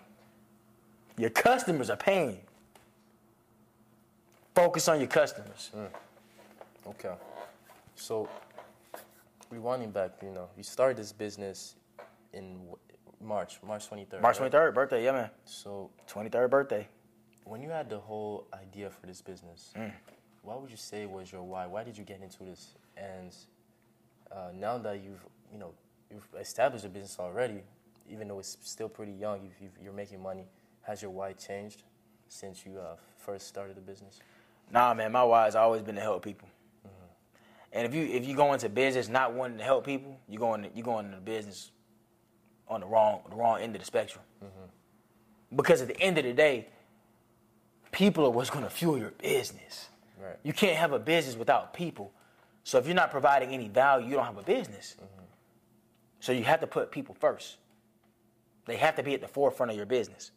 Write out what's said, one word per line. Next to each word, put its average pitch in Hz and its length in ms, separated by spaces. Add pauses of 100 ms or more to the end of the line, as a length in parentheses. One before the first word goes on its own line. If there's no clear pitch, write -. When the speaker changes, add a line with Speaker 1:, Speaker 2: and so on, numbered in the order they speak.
(1160)
Speaker 1:
Your 113 120
customers 175 600
are 101 80
paying 180 340
you. 92 60 (2250)
Focus 165 320
on 156 120
your 123 100
customers. 107 680
Speaker 2:
Mm. 104 120 (1000)
Okay. 98 260 (840)
So, 110 320 (1300)
rewinding 117 400
back, 95 180 (120)
you 98 80
know, 90 260
you 101 60
started 127 340
this 104 140
business 101 640 (580)
in 95 220
w-, 90 220 (440)
March, 104 440
March 104 220
twenty-third, 104 340
Speaker 1:
March 117 140
Speaker 2:
right? - 20 (120)
Speaker 1:
twenty-third, 147 240
birthday, 127 320
yeah, 131 60
man. 120 180 (160)
Speaker 2:
So, 101 440 (180)
Speaker 1:
Twenty-third 117 420
birthday. 135 380 (560)
Speaker 2:
when 110 180
you 151 80
had 151 200
the 104 100
whole 104 540
idea 95 360
for - 160
this 90 160
business, 87 540
Speaker 1:
Mm. 110 160 (520)
Speaker 2:
what 113 180
would 131 100
you 110 60
say 104 280
was 95 260
your 92 120
why? 92 220
Why 101 180
did 117 140
you 104 60
get 95 180
into 95 220
this? 90 320 (220)
And, 92 360 (960)
uh, 92 220
now 104 260
that 101 220
you've, 95 220 (280)
you 104 80
know, 85 140 (380)
you've 104 160 (120)
established 117 460
a 98 40
business 98 300
already, 98 420 (480)
even 107 180
though 101 120
it's - 220
still - 280
pretty 107 240
young, 98 300
you've, 92 180
you've, 92 220
you're 98 100
making 98 280
money. 95 260 (360)
Has - 180
your 196 100
why 98 220
changed 101 500 (440)
since - 380
you, 95 140
uh, 85 160 (220)
first 98 300
started 98 300
the 95 40
business? 98 380 (520)
Speaker 1:
Nah, 120 220
man, 110 180
my 123 120
why 117 220
has 107 100
always 113 280
been 104 120
to 101 60
help 101 220
people. 98 240 (400)
Speaker 2:
Mm-hmm. 92 180 (680)
Speaker 1:
And 117 140
if 131 60
you, 160 120
if 123 200
you 139 100
go 143 180
into 117 160
business 127 400
not 123 240
wanting 123 240
to 107 60
help 135 220
people, 135 320 (120)
you 104 100
going, 107 340
you 117 100
going 110 240
into 95 100
business 104 540 (960)
on 110 120
the 92 60
wrong, 107 420
the 98 60
wrong 113 240
end 110 160
of 92 60
the - 40
spectrum. 104 380 (200)
Speaker 2:
Mm-hmm. - 1120
Speaker 1:
Because 139 240
at 123 80
the - 100
end 180 180
of 139 60
the 123 100
day, 135 340 (1200)
people 165 340
are 127 40
what's 123 200
gonna 120 200
fuel 160 280
your 101 140
business. - 800 (320)
Speaker 2:
Right. 95 220
Speaker 1:
You 151 100
can't 180 240
have 160 160
a 117 60
business 139 360
without 113 380
people. 156 380 (520)
So - 140
if 123 80
you're 175 100
not 170 160
providing 135 400
any 123 160
value, 127 400
you 139 80
don't 123 100
have 110 120
a 101 60
business. 170 540
Speaker 2:
Mm-hmm. 95 260 (960)
Speaker 1:
So - 120
you 123 120
have 156 160
to 151 80
put - 240
people 135 280
first. - 380 (1080)
They - 120
have 156 200
to 135 60
be 139 120
at - 60
the 120 60
forefront 131 440
of 107 60
your 101 100
business. 120 500